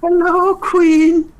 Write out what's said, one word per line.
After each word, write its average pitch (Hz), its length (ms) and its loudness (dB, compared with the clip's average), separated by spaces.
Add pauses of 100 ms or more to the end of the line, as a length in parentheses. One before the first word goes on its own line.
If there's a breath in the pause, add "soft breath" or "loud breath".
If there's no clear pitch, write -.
Hello, 359 540 0
Queen. 320 840 0